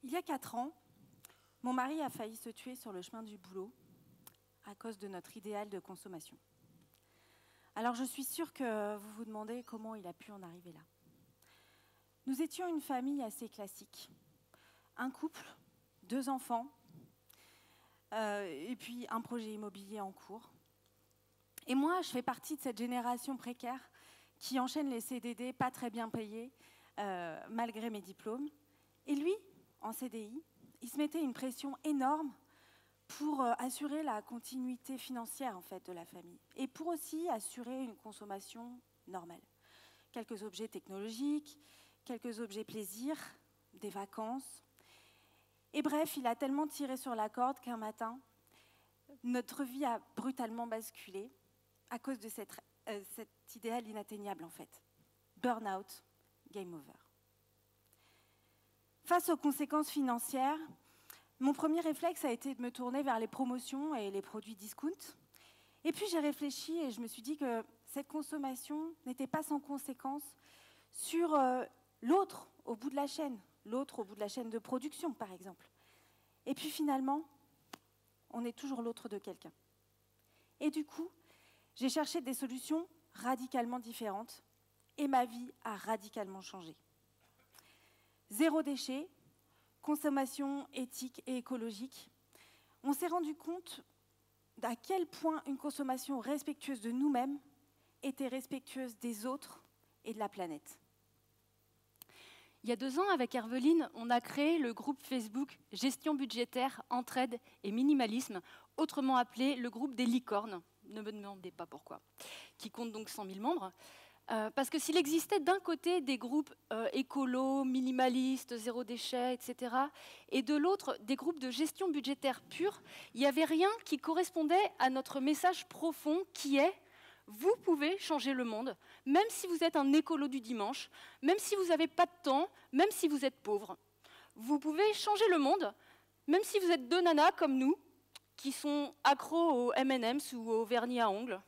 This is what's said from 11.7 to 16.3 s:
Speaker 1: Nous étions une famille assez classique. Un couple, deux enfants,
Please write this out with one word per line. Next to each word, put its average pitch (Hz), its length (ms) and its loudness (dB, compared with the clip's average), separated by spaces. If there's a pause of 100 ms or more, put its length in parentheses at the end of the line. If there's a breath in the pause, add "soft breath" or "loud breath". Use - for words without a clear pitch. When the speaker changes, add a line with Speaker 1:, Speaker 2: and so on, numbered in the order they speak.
Speaker 1:
Nous 262 140 -2
étions 349 280 -2
une 320 120 0
famille 277 400 -2
assez 220 280 -8
classique. - 600 -16 (880 soft breath)
Un 262 140 -4
couple, - 340 -8 (600)
deux 254 240 -2
enfants, 254 400 -2 (1500 soft breath)